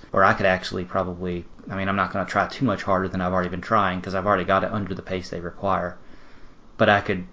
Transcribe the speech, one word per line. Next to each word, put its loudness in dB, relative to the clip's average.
where 4
I 6
could 2
actually 2
probably, -4
I -6
mean, -4
I'm -2
not 0
gonna -2
try 2
too -4
much 0
harder 2
than -4
I've 0
already 2
been -6
trying, 2
'cause -6
I've 0
already 4
got 4
it -2
under -2
the -10
pace -6
they -6
require. -2
But 4
I 6
could, -4